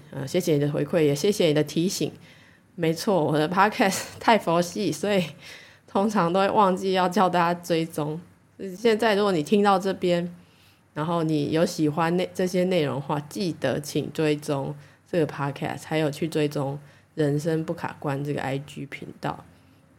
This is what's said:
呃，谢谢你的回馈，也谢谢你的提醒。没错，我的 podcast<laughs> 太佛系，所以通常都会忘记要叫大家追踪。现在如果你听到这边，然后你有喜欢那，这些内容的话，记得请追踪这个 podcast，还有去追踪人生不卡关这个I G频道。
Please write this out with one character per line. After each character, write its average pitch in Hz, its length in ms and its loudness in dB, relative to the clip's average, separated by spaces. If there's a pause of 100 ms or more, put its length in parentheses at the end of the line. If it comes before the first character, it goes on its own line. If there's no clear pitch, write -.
(120)
呃， 139 140 -8
谢 175 120 -2
谢 175 140 2
你 143 80 4
的 147 100 0
回 147 140 -2
馈， 165 180 0
也 143 120 4
谢 202 180 0
谢 180 140 2
你 147 80 4
的 151 100 2
提 165 240 -2
醒。 151 240 -4 (640)
没 165 160 0
错， 165 320 0
我 147 120 2
的 160 120 2
podcast 196 560 2 (100)
<laughs> - 60 -20
太 226 180 4
佛 170 240 2
系， 175 300 -2
所 202 200 -2
以 185 120 2 (640)
通 196 220 0
常 175 240 2
都 190 60 2
会 196 100 4
忘 190 280 4
记 190 160 -2
要 185 160 2
叫 185 200 2
大 175 240 2
家 175 80 -4
追 165 240 0
踪。 156 360 -6 (560)
现 220 200 2
在 220 200 2
如 202 60 2
果 202 100 2
你 156 100 2
听 202 220 2
到 196 120 6
这 190 180 0
边， 175 380 0 (640)
然 151 100 -4
后 170 200 0
你 151 260 0
有 160 160 2
喜 156 220 0
欢 165 280 2
那， 180 160 0
这 185 140 0
些 180 180 0
内 180 200 2
容 127 100 -2
的 139 60 -4
话， 147 180 -4 (100)
记 196 260 -4
得 135 260 -2
请 - 320 -4
追 151 240 0
踪 147 360 -4 (380)
这 180 80 0
个 151 80 4
podcast， - 600 -6
还 156 120 -2
有 156 100 2
去 151 200 -4
追 156 200 0
踪 143 300 -4 (380)
人 147 220 2
生 160 260 -2
不 170 100 -4
卡 - 240 -8
关 139 260 -4
这 147 80 -4
个 139 80 -4
I 135 180 -4
G 143 280 -12
频 - 220 -14 (120)
道。 - 240 -8 (540)